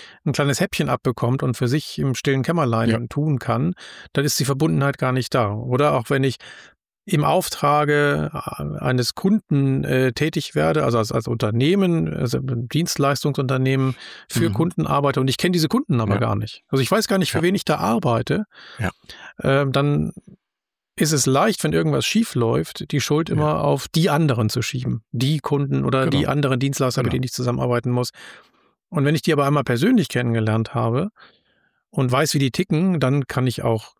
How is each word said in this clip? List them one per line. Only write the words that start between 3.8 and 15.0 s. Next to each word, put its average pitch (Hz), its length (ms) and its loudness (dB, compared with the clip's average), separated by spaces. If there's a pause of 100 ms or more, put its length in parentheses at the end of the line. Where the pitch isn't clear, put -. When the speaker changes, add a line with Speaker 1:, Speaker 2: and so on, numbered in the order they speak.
Speaker 1:
dann 143 120 0
ist 147 160 -2
die 139 60 0
Verbundenheit 139 520 0
gar 131 140 -2
nicht 127 220 -2
da. 110 200 2
Oder 127 400 0
auch 120 160 -2
wenn 135 140 2
ich 131 120 0 (720)
im 147 140 2
Auftrage 147 1040 2 (500)
eines 123 340 0
Kunden, 139 680 2
äh, 131 300 0
tätig 151 420 -4
werde, 156 300 2
also 120 140 2
als, 110 120 0
als 123 160 -2
Unternehmen, 160 840 0
also 127 240 -2
ein 127 320 -4
Dienstleistungsunternehmen 135 1300 0 (340)
für 113 220 0
Speaker 2:
Mhm. - 20 -2
Speaker 1:
Kunden 160 340 0
arbeite 143 320 0